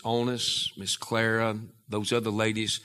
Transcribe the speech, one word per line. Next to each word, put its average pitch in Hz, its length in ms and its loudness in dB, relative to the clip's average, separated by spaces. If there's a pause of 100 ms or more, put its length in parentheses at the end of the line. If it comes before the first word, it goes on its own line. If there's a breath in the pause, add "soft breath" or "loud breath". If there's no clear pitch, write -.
Onis, 120 720 0
Miss 95 200 -2
Clara, 113 640 2 (300)
those 104 240 0
other 113 180 2
ladies, 110 540 0